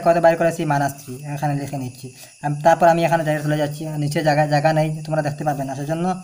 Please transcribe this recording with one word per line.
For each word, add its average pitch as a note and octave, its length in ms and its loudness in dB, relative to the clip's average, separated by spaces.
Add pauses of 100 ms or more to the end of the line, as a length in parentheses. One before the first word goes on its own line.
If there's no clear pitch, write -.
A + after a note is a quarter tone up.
কত E3+ 200 6
বাইর E3 160 8
করেছি? E3 200 0 (100)
মাইনাস C#3+ 280 0
থ্রি, B2+ 140 -14 (220)
এখানে C#3+ 260 -2
লিখে C#3+ 220 -8
নিচ্ছি। B2+ 240 -12 (380)
আম-, D3 200 -2
তারপর E3 280 6
আমি E3+ 140 2
এখানে E3 200 0
ডাইরেক্ট D3+ 200 -2
চলে D3+ 140 0
যাচ্ছি, D3 200 -4 (220)
নিচে D3 240 -2
জায়গায় D3+ 260 2
জায়গা D3+ 240 2
নেই, D#3 120 0 (160)
তোমরা D#3 220 -2
দেখতে D3 200 -6
পাবে C#3 200 -2
না, C3+ 120 -8
সেজন্য D#3+ 260 -4 (180)